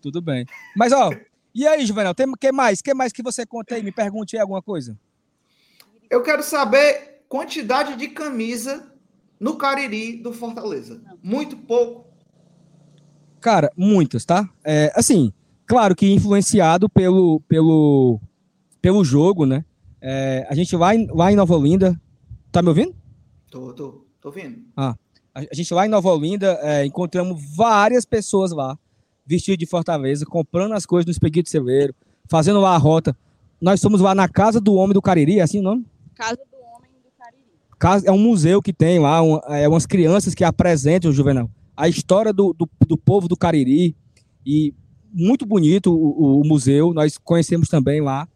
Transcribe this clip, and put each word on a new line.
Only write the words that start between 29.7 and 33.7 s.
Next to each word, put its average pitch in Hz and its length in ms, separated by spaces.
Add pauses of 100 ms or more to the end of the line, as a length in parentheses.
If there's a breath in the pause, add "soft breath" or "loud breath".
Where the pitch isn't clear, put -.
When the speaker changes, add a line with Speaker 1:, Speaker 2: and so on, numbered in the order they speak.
Speaker 1:
comprando 175 480
as 202 120
coisas 175 200
no 175 60
Expedito 165 380
Celeiro, 139 460 (340)
fazendo 165 300
lá 190 160
a - 20
rota. 156 380 (440)
Nós 180 200